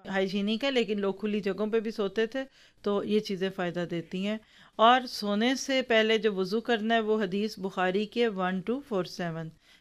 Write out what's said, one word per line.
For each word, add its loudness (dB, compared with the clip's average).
हाइजीनिक 0
है, 0
लेकिन 0
लोग 0
खुली -2
जगहों -2
पे 0
भी -4
सोते -2
थे, -6
तो 0
ये 2
चीज़ें -2
फ़ायदा -4
देती -6
हैं। -4
और 8
सोने 0
से 0
पहले 4
जो 0
वज़ू -2
करना 0
है 4
वो 2
हदीस -2
बुखारी 0
की -4
है 4
वन -2
टू -2
फ़ोर -2
सेवन। -8